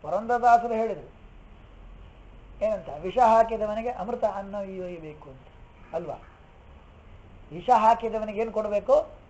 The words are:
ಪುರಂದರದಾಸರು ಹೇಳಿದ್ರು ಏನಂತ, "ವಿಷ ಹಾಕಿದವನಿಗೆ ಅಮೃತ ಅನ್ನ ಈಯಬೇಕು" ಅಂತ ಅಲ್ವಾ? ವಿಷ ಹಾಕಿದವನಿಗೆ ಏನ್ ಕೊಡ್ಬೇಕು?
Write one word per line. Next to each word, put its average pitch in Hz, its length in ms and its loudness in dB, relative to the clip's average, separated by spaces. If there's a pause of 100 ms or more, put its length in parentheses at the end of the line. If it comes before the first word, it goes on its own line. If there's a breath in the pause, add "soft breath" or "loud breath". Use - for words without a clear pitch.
ಪುರಂದರದಾಸರು 233 720 2
ಹೇಳಿದ್ರು 220 380 -6 (1500)
ಏನಂತ, 208 240 -4 (120)
"ವಿಷ 185 180 -4
ಹಾಕಿದವನಿಗೆ 226 720 2
ಅಮೃತ 220 340 -6
ಅನ್ನ 196 320 -4
ಈಯಬೇಕು" 180 720 -12
ಅಂತ 127 160 -20 (480)
ಅಲ್ವಾ? 160 200 -8 (1400)
ವಿಷ 175 240 -4
ಹಾಕಿದವನಿಗೆ 220 640 2
ಏನ್ 226 120 -4
ಕೊಡ್ಬೇಕು? 208 400 0 (380)